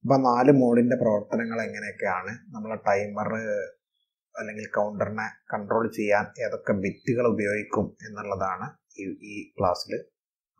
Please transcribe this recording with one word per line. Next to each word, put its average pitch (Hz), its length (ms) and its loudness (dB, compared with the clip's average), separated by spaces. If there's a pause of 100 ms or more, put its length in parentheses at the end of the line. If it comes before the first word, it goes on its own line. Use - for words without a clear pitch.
അപ്പൊ 135 140 4
നാല് 127 360 6
മോഡിന്റെ 123 440 6
പ്രവർത്തനങ്ങൾ 113 640 0
എങ്ങനെയൊക്കെയാണ്, 101 920 -6
നമ്മളെ 107 220 -8
ടൈമർ 104 520 0 (1080)
അല്ലെങ്കിൽ 107 280 -10 (100)
കൗണ്ടറിനെ 107 500 -2 (280)
കൺട്രോൾ 107 380 -2
ചെയ്യാൻ 104 540 0
ഏതൊക്കെ 113 260 -2
ബിറ്റുകൾ 107 540 0
ഉപയോഗിക്കും 104 720 0 (100)
എന്നുള്ളതാണ് 98 600 -6 (340)
ഈ, 98 40 -8 (180)
ഈ 104 360 -14
ക്ലാസ്സിൽ 90 460 -2 (560)